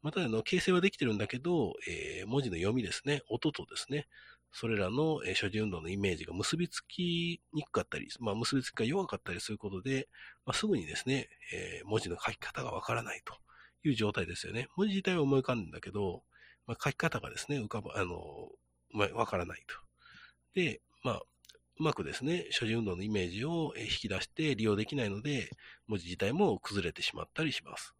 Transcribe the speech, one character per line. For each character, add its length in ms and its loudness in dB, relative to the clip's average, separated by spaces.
ま 100 -2
た、 100 0
あ 60 2
の、 140 2
形 180 2
成 120 4
は 100 6
で 80 6
き 80 -16
て 80 2
る 80 4
ん 40 0
だ 100 0
け 100 -4
ど、 340 2
え 360 -6
ー、 20 -8
文 160 2
字 80 0
の 60 -2
読 180 2
み 80 2
で 100 -2
す 140 -4
ね、 240 0
音 220 2
と 120 -6
で 120 -10
す 140 -6
ね、 160 -2
そ 140 -6
れ 100 2
ら 140 2
の、 360 2
え 60 -2
ー、 20 0
所 160 2
持 80 0
運 120 2
動 120 -4
の 60 -6
イ 80 0
メ 160 2
ー 40 0
ジ 80 -8
が 80 -10
結 240 0
び 120 0
つ 120 -6
き 600 -2
に 120 -2
く 60 -16
か 120 0
っ 40 -4
た 120 -6
り、 100 -8
ま 120 0
あ、 20 2
結 220 2
び 60 4
つ 80 -4
き 40 -20
が 100 0
弱 220 2
か 100 -4
っ 40 -6
た 120 -6
り 80 -4
す 120 -4
る 60 -4
こ 120 -6
と 120 -6
で、 260 -2
ま 60 -2
あ、 20 2
す 120 2
ぐ 100 4
に 100 -2
で 100 -6
す 120 -4
ね、 200 0
え 320 -6
ー、 20 -12
文 140 2
字 80 -4
の 80 -2
書 160 -4
き 60 -8
方 240 -6
が 100 -4
わ 80 -4
か 140 -2
ら 80 0
な 120 -6
い 100 -12
と 100 -10
い 60 6
う 20 6
状 180 2
態 140 -2
で 100 -8
す 100 -8
よ 60 -8
ね。 240 -4
文 120 4
字 60 2
自 80 2
体 140 2
は 60 4
思 140 6
い 40 8
浮 20 0
か 120 2
ん 160 -2
だ 100 -12
け 100 -10
ど、 320 -2
ま 80 -4
あ、 80 -8
書 80 2
き 60 -6
方 240 0
が 100 -8
で 80 -10
す 120 -8
ね、 80 0
浮 100 -4
か 120 -4
ば-、 160 -10
あ 80 0
の、 440 -8
ま 160 2
あ、 80 2
わ 120 2
か 100 -2
ら 100 0
な 100 -8
い 100 -18
と。 80 -10
で、 260 2
ま 100 2
あ、 100 -2
う 40 0
ま 100 4
く 100 -2
で 120 -4
す 100 -4
ね、 260 0
所 160 2
持 60 2
運 120 2
動 120 0
の 60 -4
イ 80 -2
メ 140 2
ー 60 -2
ジ 140 -4
を、 320 0
え 40 -6
ー、 40 -4
引 60 -4
き 180 -2
出 140 0
し 80 -8
て 260 2
利 80 0
用 120 6
で 100 0
き 100 -4
な 80 2
い 60 2
の 120 -2
で、 280 -2
文 120 0
字 80 -6
自 100 -6
体 160 2
も 260 6
崩 280 0
れ 60 0
て 100 -6
し 120 -2
ま 100 -6
っ 80 -14
た 120 0
り 80 2
し 120 -4
ま 120 -12
す。 240 -12